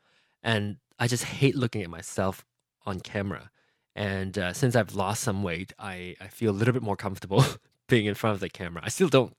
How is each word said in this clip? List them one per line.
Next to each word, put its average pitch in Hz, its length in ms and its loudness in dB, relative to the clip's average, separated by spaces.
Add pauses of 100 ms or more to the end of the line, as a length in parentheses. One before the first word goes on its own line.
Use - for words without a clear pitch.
(420)
and 104 360 0 (200)
I 120 80 2
just 117 180 0
hate - 300 2
looking 117 280 -2
at 85 80 -8
myself 95 540 -4 (420)
on 101 140 -6
camera. 101 500 -6 (440)
And, 95 440 -4
uh, 90 160 0
since 123 200 2
I've 107 200 2
lost 98 280 -2
some 101 200 0
weight, 90 360 -4
I, 90 420 -12
I 95 80 -14
feel 113 220 0
a 95 60 0
little 113 160 4
bit 120 100 -2
more 101 140 -2
comfortable 98 480 2 (220)
<laughs> - 220 -20
being 113 180 4
in 101 80 0
front 107 200 0
of 95 60 -4
the 92 80 -4
camera. 85 360 -10
I - 40 -4
still 180 200 2
don't 131 300 4